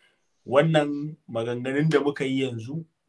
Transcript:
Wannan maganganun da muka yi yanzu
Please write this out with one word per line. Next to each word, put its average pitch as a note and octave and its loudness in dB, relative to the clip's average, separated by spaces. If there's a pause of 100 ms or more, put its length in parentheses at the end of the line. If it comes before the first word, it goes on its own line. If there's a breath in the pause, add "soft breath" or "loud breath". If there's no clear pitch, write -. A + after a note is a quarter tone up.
(460)
Wannan D3 2 (120)
maganganun B2 -2
da C#3+ 6
muka C#3+ -2
yi C3 0
yanzu B2 -8 (240)